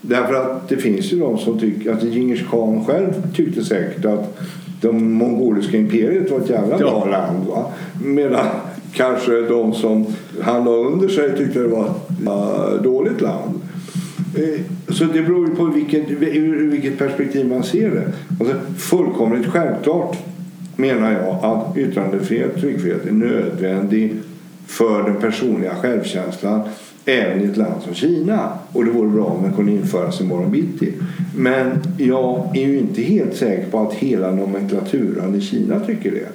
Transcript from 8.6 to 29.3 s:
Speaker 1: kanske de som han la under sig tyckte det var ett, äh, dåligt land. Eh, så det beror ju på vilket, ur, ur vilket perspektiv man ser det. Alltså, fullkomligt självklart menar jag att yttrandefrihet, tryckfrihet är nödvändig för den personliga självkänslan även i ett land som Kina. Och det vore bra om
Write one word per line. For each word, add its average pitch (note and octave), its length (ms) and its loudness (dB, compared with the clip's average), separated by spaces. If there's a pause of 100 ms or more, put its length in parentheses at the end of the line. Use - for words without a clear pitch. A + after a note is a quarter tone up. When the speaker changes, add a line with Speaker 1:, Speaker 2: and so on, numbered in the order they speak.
Speaker 1:
kanske A#2+ 480 2
de A#2 320 2
som A2 320 2 (360)
han A#2+ 240 2
la A#2+ 60 4
under C#3+ 360 2
sig D3 300 2
tyckte B2+ 220 0
det A#2+ 80 2
var A2 180 2
ett, - 420 -4 (500)
äh, - 60 0
dåligt C3+ 380 2
land. - 380 -2 (760)
Eh, D#3 260 0 (320)
så - 100 0
det D#3+ 180 2
beror E3+ 280 2
ju D3+ 60 -2
på F3 100 0
vilket, D3 460 0
ur, D3 240 0
ur D3+ 360 2
vilket C#3 260 -2
perspektiv C3+ 500 0
man B2 160 0
ser G#3+ 280 0
det. - 200 -2 (280)
Alltså, B2+ 160 0 (220)
fullkomligt B2 680 2
självklart D3 680 0 (580)
menar A#2+ 360 2
jag F#2 340 0
att A2 320 0
yttrandefrihet, G2 840 0
tryckfrihet F2+ 440 -2
är - 60 0
nödvändig G#2 1000 2 (540)
för G#2+ 360 2
den G2+ 120 2
personliga G#2 600 0
självkänslan G2+ 840 -2 (440)
även G2+ 360 2
i G2+ 40 2
ett G2+ 120 0
land G2 280 0
som - 80 -6
Kina. E3+ 560 0 (220)
Och B2 140 2
det A#2 60 2
vore A2 180 2
bra G#2 160 2
om F2 180 0